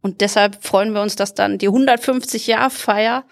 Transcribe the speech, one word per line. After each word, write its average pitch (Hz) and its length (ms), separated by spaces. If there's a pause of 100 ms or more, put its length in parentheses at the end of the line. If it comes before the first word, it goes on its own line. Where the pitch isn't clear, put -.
Und 190 200
deshalb 208 420
freuen 208 300
wir 208 80
uns, 208 140
dass 196 180
dann 202 240
die 196 120
hundertfünfzig 247 760
Jahr 233 240
Feier 233 640